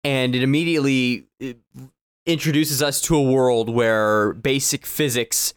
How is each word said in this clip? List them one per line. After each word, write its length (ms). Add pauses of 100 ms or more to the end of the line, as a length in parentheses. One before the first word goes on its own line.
and 320
it 60
immediately, 840 (120)
it 180 (680)
introduces 560
us 200
to 140
a 60
world 480
where 640
basic 500
physics 720